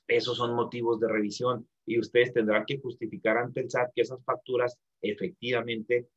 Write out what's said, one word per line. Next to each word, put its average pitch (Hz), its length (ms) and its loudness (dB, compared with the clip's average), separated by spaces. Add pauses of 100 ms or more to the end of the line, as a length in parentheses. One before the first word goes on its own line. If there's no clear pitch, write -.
esos 117 320 0
son 120 160 0
motivos 117 460 0
de 113 60 2
revisión 107 640 0 (160)
y 117 140 2
ustedes 120 340 4
tendrán 107 320 2
que 139 140 -4
justificar 110 580 -2
ante 131 240 -2
el 120 100 -4
sat 123 240 0
que 123 60 -2
esas 127 240 -2
facturas 123 540 -2 (240)
efectivamente 117 1160 -2